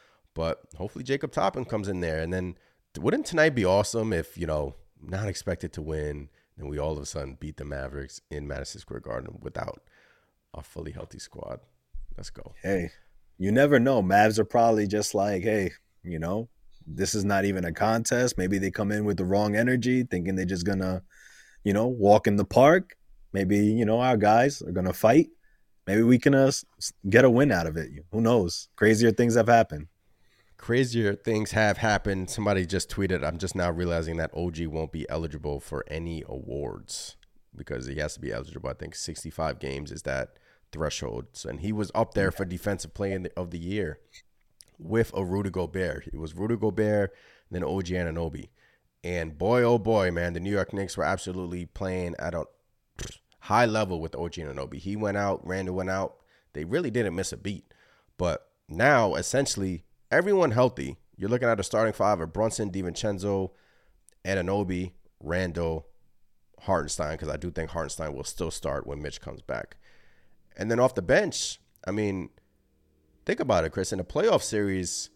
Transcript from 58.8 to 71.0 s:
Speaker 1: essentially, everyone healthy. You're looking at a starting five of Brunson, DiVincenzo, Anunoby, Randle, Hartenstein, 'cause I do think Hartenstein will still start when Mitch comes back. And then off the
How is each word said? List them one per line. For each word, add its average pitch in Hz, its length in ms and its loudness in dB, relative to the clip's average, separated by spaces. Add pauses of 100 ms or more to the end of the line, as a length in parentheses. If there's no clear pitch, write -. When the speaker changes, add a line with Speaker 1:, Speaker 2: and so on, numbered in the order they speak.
Speaker 1:
essentially, 95 680 -2 (280)
everyone 175 400 2
healthy. 123 460 0 (200)
You're 98 120 -4
looking 123 180 0
at 113 120 2
a 98 40 -2
starting 107 300 0
five 98 260 2
of 80 140 -6
Brunson, 107 380 -2
DiVincenzo, 95 800 -2 (720)
Anunoby, 92 680 -2 (260)
Randle, 82 680 -4 (720)
Hartenstein, 78 560 -2
'cause 78 120 -8
I 73 80 -4
do 85 140 -8
think 80 200 -6
Hartenstein 78 420 -6
will 67 100 -8
still - 280 -8
start 71 340 -6
when 71 160 -10
Mitch 73 200 -10
comes - 200 -14
back. - 360 -10 (800)
And 104 140 -4
then 117 100 0
off 123 140 4
the - 80 -4